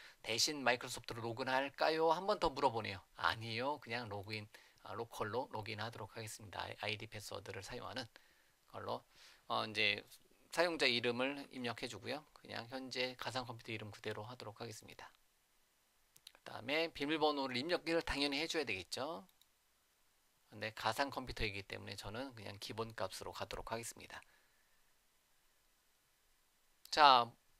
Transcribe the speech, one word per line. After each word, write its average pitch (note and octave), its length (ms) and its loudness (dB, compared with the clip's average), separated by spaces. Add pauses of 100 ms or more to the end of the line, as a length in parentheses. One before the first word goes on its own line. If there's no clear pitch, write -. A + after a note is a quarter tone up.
(220)
대신 C3+ 420 0
마이크로소프트로 B2 580 0
로그인할까요? C3+ 880 2
한 F3+ 160 2
번 G3+ 120 4
더 E3+ 100 4
물어보네요. A2+ 520 2 (140)
아니요, A#2 640 0
그냥 A#2 300 -6
로그인, G#2 380 -6 (360)
아, - 100 -10
로컬로 A#2 580 -2
로그인하도록 A2 680 -6
하겠습니다. G#2+ 460 -8
아이-, - 180 -6
아이디 G#2 260 -4
패스워드를 G2+ 560 -10
사용하는 A2+ 420 -8 (640)
걸로, G#2 360 -6 (440)
어, A#2 180 2
이제 G#2 380 4 (480)
사용자 E3 360 4
이름을 B2 640 2
입력해주고요. A#2+ 800 -4
그냥 A2 360 -8
현재 B2+ 500 -4
가상 A#2+ 260 -4
컴퓨터 A#2 280 -10
이름 G#2+ 180 -8
그대로 G#2+ 320 -6
하도록 A2 380 -12
하겠습니다. - 500 -12 (1200)
그다음에 C#3+ 600 -2
비밀번호를 C#3+ 640 2
입력을 E3 460 2
당연히 C#3+ 360 0
해줘야 D#3+ 240 0
되겠죠. B2+ 600 -4 (1300)
근데 G#2+ 240 -6
가상 C3+ 340 2
컴퓨터이기 A2+ 540 -4
때문에 G#2 320 -10
저는 A#2 400 -8
그냥 G2+ 240 -10
기본값으로 G#2+ 720 -6
가도록 - 380 -6
하겠습니다. - 500 -8 (2750)
자, C3 400 10 (280)